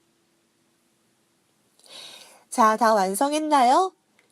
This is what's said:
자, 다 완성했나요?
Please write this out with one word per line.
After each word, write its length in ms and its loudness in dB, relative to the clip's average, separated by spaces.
자, 260 0
다 200 0
완성했나요? 960 0